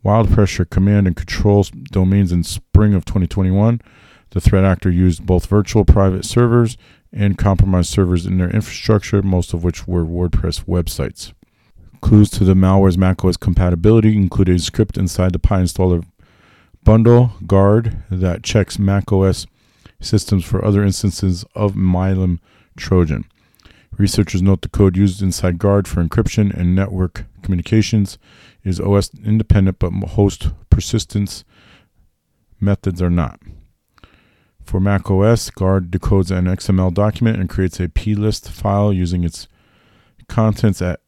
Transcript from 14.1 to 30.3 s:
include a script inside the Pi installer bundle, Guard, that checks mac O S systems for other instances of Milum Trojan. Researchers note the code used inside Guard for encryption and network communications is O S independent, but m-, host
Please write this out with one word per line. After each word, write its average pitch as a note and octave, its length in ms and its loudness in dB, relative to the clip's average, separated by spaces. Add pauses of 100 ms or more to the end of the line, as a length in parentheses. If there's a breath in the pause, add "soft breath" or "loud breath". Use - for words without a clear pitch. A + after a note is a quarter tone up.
include F#2+ 320 0
a F2+ 100 2
script - 380 -2
inside F2+ 380 -2
the F2 40 -4
Pi F#2+ 220 0
installer F2+ 420 0 (800 soft breath)
bundle, A#2 500 6 (140)
Guard, G2+ 640 2
that F#2 320 -2
checks - 360 -2
mac G2 340 0
O F#2+ 120 2
S F#2+ 220 -2 (540 soft breath)
systems G2 460 -2
for F#2+ 180 -4
other G#2 180 2
instances F#2+ 640 -2 (100)
of G2+ 200 -2
Milum F#2 640 0 (360 soft breath)
Trojan. D#2 520 0 (720 soft breath)
Researchers G2 420 0
note F#2+ 220 2
the - 80 -10
code F#2+ 260 2
used G2 240 0
inside F#2 380 -2
Guard G2+ 280 0
for - 160 -4
encryption G#2 560 -2
and F2 160 0
network F#2 520 -4 (160)
communications G2+ 720 -2 (480 soft breath)
is F#2 160 -4
O G2+ 140 0
S G2+ 160 0 (120)
independent, G#2+ 560 2
but F2+ 100 -2
m-, F#2 120 -6
host G2 480 -2 (220)